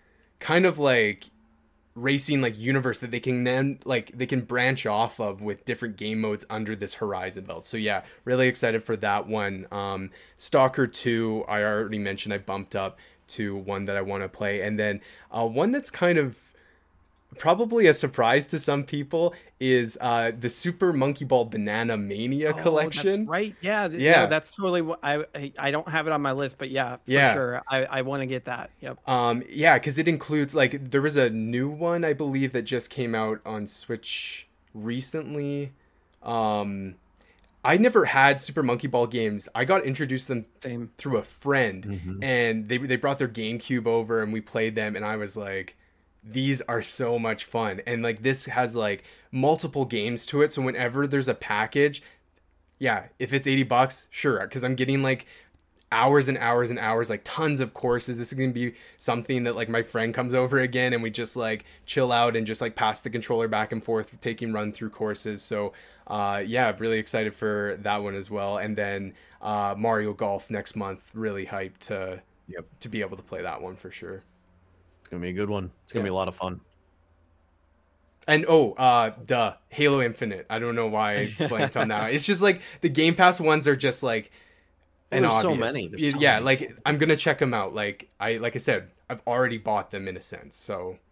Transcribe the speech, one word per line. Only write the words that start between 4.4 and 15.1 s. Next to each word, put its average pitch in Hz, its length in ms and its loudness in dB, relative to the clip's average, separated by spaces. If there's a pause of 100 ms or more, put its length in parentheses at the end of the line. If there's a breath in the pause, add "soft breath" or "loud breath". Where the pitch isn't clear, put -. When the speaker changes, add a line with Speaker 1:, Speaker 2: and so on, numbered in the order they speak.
Speaker 1:
off 110 340 0
of 101 220 -4
with 104 240 -8
different 113 320 -6
game 107 240 -4
modes 107 280 -4
under 107 240 -6
this 98 200 -8
Horizon 95 500 -6
belt. 85 220 -12
So - 100 -8
yeah, 104 280 -2 (200 loud breath)
really 127 240 4
excited 113 380 2
for 113 100 -2
that 101 320 0
one. 101 460 -4
Um, 98 360 -6 (280 loud breath)
Stalker 131 500 4
two, 113 600 -2
I 104 140 0
already 107 360 -2
mentioned 101 340 -4
I 101 40 -2
bumped 98 400 -8
up 95 200 -4 (320 soft breath)
to 101 280 -4
one 98 280 -6
that 98 120 -2
I 98 40 0
wanna 98 280 -4
play. 101 320 -2
And 104 180 -2
then, 104 220 -2 (300 loud breath)